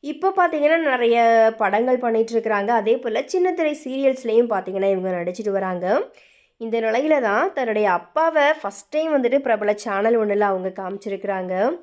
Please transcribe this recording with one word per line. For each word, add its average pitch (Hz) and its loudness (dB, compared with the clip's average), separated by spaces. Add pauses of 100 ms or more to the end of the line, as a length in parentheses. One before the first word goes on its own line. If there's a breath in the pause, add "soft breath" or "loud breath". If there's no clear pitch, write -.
இப்ப 302 -2
பார்த்தீங்கன்னா, 330 2
நிறைய 240 2 (400)
படங்கள் 226 2
பண்ணிட்டு 226 0
இருக்கிறாங்க. 220 0
அதே 220 2
போல 247 -4
சின்ன 359 0
திரை 320 0
சீரியல்ஸ்லயும் 254 0
பார்த்தீங்கன்னா, 190 -2
இவங்க 185 -2
நடிச்சிட்டு 180 -4
வராங்க. 185 -2 (760 soft breath)
இந்த 226 -6
நிலையில 240 2
தான் 226 0
தன்னுடைய 214 0
அப்பாவை 302 0
ஃபர்ஸ்ட் - -12
டைம் 320 -2
வந்துட்டு 262 2
பிரபல 214 0
சேனல் 214 0
ஒண்ணுல 208 2
அவங்க 190 -2
காமிச்சிருக்கிறாங்க. 190 -6 (280)